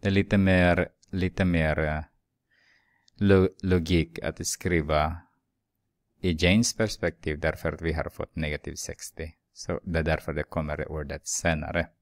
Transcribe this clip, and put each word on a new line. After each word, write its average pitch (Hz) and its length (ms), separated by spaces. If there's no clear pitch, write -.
Det - 80
är 98 40
lite 98 260
mer, 90 500
lite 92 340
mer, 80 340
eh, 76 260
lo-, 95 480
logik 87 560
att - 280
skriva 78 760
i 87 240
Janes 104 320
perspektiv, 82 600
därför 78 340
att 78 100
vi 82 100
har 80 180
fått - 260
negativ 76 380
sextio. - 580
Så - 300
det 85 160
är 82 40
därför 80 300
det 73 100
kommer 76 460
ordet 73 380
senare. 82 640